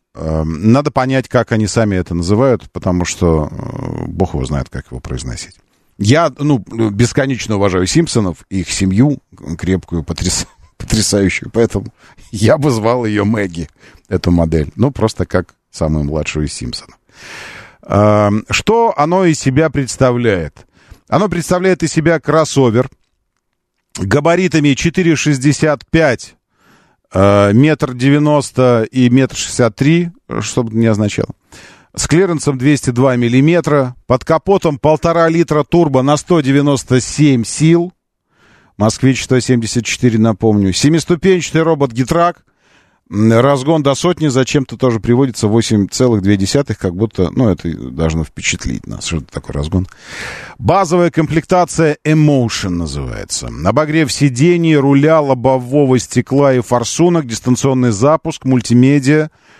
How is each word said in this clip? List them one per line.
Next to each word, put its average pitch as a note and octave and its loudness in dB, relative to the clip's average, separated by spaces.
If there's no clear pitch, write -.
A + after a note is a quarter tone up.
Э, D#2+ -4
надо A2 0
понять, C3 -2
как A#2+ 0
они G#2+ 0
сами G#2 0
это F2 -4
называют, G#2 0
потому F2+ -2
что, D#2+ 0
э, - -10
бог E2+ -4
его C2 -4
знает, C2+ -6
как - -14
его B1 -14
произносить. B1+ -12
Я, C#3 2
ну, C#3+ 0
бесконечно A2+ -2
уважаю F#2+ 0
Симпсонов, A2 0
их F#2+ -6
семью G#2 2
крепкую, E2+ -4
потряс-, E2+ -6
<laughs> - -20
потрясающую, G2+ -2
поэтому A2+ -2
я A2+ 0
бы C#3+ 0
звал A#2 0
её G#2 0
Мэгги, G2 -4
эту F2 -2
модель. D#2+ 0
Ну, A#2 0
просто A2 -4
как - -6
самую D#2 -2
младшую D2+ -4
из C#2 -8
Симпсонов. - -14
Эм, G#2 2
что A#3 0
оно E3+ 0
из E3 2
себя C#3+ 0
представляет? A#2+ -2
Оно F#3+ 0
представляет F3 0
из D#3+ -4
себя D#3+ 0
кроссовер C#3 0
габаритами D3 0
четыре E3+ 0
шестьдесят D3 0
пять, D3+ 0
э, G2+ 4
метр C#3 2
девяносто C3 2
и B2+ 2
метр B2+ 2
шестьдесят - -2
три, E3+ 2
что A2 -4
бы A2+ -6
это A2 -6
ни A2+ 2
означало. G#2+ 0
С - -6
клиренсом D#3 0
двести C3+ 0
два B2 2
миллиметра, C3+ 2
под B2+ 0
капотом E3 0
полтора E3 2
литра E3 2
турбо D3 2
на D3 2
сто F3 0
девяносто C3+ 2
семь C3+ 2
сил. E3+ 0
«Москвич» A#2 0
сто B2+ 2
семьдесят A#2 -2
четыре, A2+ 0
напомню. G#2 2
Семиступенчатый E3 0
робот C#3+ 0
Гитрак. E3 -2
М, A2 2
разгон C#3 2
до C#3 2
сотни D#3+ -2
зачем-то C3 0
тоже A#2+ 0
приводится A#2+ 0
восемь G#2+ 2
целых A#2 0
две G2+ 2
десятых, G#2+ -2
как F2+ -6
будто, F#2+ -2
ну, B2+ 0
это F2 -2
должно D#2+ -2
впечатлить - -8
нас, - -12
что E2 -4
это C2+ -8
такой - -12
разгон. D#2+ -2
Базовая F3 2
комплектация D#3+ 0
Emotion D3 2
называется. E2+ -8
Обогрев D3+ 0
сидений, D#3 2
руля, C#3+ 4
лобового C3 0
стекла C3+ 0
и B2+ 2
форсунок, D3+ 0
дистанционный B2 0
запуск, D3 -2
мультимедиа, C3 2